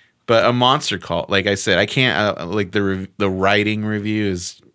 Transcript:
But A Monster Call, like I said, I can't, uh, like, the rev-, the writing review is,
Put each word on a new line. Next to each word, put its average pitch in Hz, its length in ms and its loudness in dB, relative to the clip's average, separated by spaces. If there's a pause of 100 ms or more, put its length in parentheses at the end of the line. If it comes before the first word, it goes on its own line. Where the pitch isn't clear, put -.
(260)
But 113 200 4
A 120 60 4
Monster 123 440 2
Call, 85 320 -4
like 98 180 0
I 101 80 2
said, 92 240 2
I 101 60 4
can't, 104 560 0
uh, 82 60 -8
like, 95 260 -4
the 104 100 0
rev-, 95 260 -2 (100)
the 101 100 0
writing 104 560 0
review 107 420 -2
is, 90 320 -4 (160)